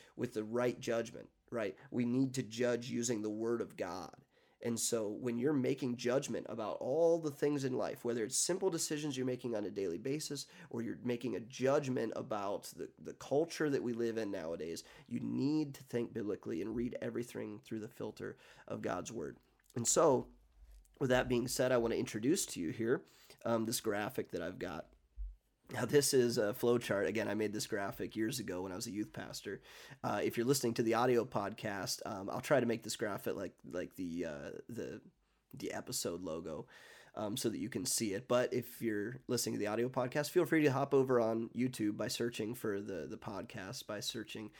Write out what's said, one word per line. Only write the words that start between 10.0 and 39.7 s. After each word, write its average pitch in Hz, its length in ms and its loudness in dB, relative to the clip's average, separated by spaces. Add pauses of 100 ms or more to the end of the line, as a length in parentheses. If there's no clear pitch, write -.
or 117 100 -4
you're 107 240 -4
making 120 320 -2
a - 40 -2
judgment 127 760 2
about 101 580 -4
the, 82 140 -8 (140)
the 78 100 -10
culture 156 560 0
that 139 140 2
we 120 100 0
live 117 240 0
in 110 140 -2
nowadays, 82 520 -4 (240)
you 117 140 -4
need 135 540 0
to - 80 -14
think 120 320 -4
biblically 104 480 -4
and 110 120 -4
read 120 280 -2
everything 113 600 -6
through 110 180 -6
the 104 80 -8
filter - 500 -8 (280)
of 110 140 -6
God's 101 320 -2
Word. 76 240 -6 (400)
And 117 100 0
so, 135 420 6 (720)
with 131 120 2
that 127 180 6
being 123 200 4
said, 127 240 2
I 127 40 6
want 117 160 4
to 87 60 2
introduce 123 480 2
to - 140 -8
you 82 100 -2
here, 113 320 2 (420)
um, 113 220 2
this 113 140 0
graphic 104 500 -2
that 90 100 -4
I've 87 200 -6
got. 87 260 -6 (880)
Now, 117 140 -2
this 139 280 6
is 120 240 6
a 107 160 2
flow 120 240 4
chart. 101 280 2
Again, 104 200 0
I 104 80 0
made 107 180 0
this 104 140 -4
graphic 98 480 -4
years 110 240 0
ago 92 240 -4
when 95 80 -6
I 90 60 -6
was 90 100 -6
a 117 60 -8
youth 104 200 -4
pastor. - 480 -8 (440)
Uh, 113 180 2
if 104 140 2
you're 117 100 2
listening 127 280 4
to 120 100 2
the 113 100 4
audio 120 300 6
podcast, 101 800 -4
um, 101 240 -6
I'll 120 100 -4
try 135 200 4
to 120 60 2
make 113 160 0
this 110 140 -6
graphic 104 380 -4
like, 90 200 -6 (140)
like 85 280 -6
the, 85 300 -4
uh, 76 240 -8 (180)
the, 110 320 -8 (540)
the - 180 -6
episode 90 500 -4
logo, 80 440 -6 (500)
um, 104 200 -2
so 117 120 0
that 107 100 -2
you 98 120 -4
can 95 160 -4
see 107 260 0
it. 98 160 -4
But 123 240 4
if - 280 -4
you're 110 360 -2 (100)
listening 117 280 0
to 113 40 -2
the 104 100 0
audio 113 200 2